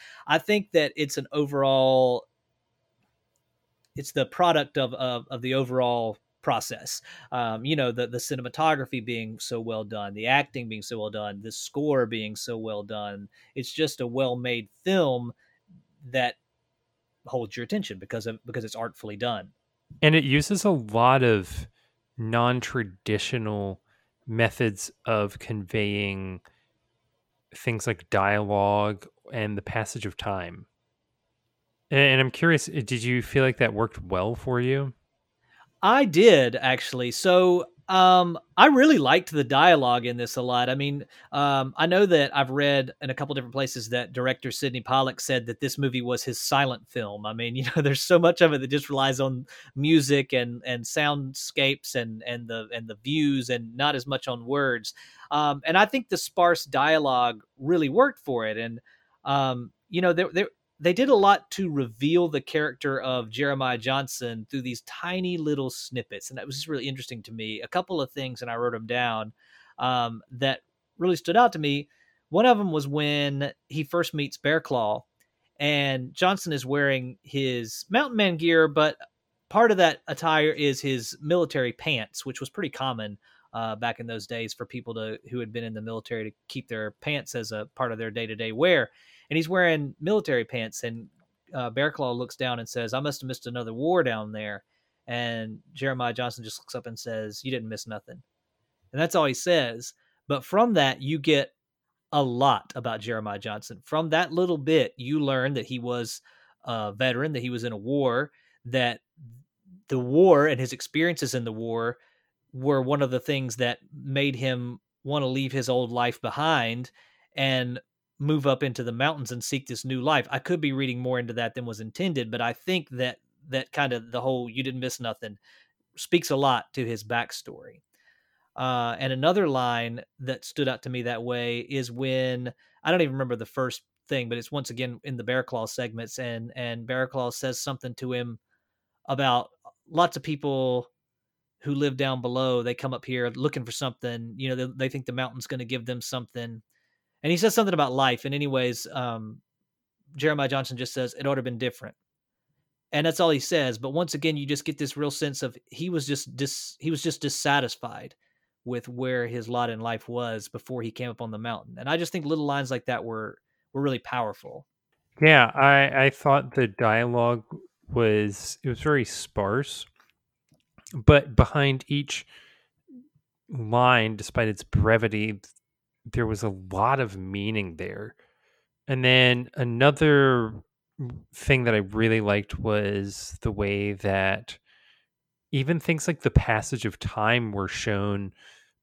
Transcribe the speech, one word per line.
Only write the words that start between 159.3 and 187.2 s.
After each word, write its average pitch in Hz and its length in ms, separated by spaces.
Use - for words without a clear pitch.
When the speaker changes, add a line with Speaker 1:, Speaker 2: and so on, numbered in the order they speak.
Speaker 1:
lot 120 220
in 110 80
life 113 280
was 117 400
before - 360
he 113 80
came 123 180
up 117 100
on 117 120
the 107 80
mountain. 117 400
And 123 100
I 160 80
just 170 140
think 175 120
little 151 220
lines 139 240
like 127 160
that 117 180
were, 110 360
were 135 80
really 135 180
powerful. - 680
Speaker 2:
Yeah, 147 360
I, 139 500
I 135 60
thought 139 420
the 123 140
dialogue 117 760
was, 107 720
it 139 60
was 117 100
very 143 260
sparse, - 800
but 139 420
behind 135 520
each 143 400
line, 117 680
despite 110 320
its 104 140
brevity, 107 800
there 120 160
was 107 160
a 101 120
lot 117 280
of 101 180
meaning 98 580
there. 98 400
And 131 160
then 127 520
another 131 960
thing 127 320
that 117 100
I 107 40
really 110 420
liked 104 360
was 101 840
the 117 100
way 101 420
that 98 640
even 147 280
things 160 280
like 165 140
the - 100
passage 110 540
of 98 140
time 110 520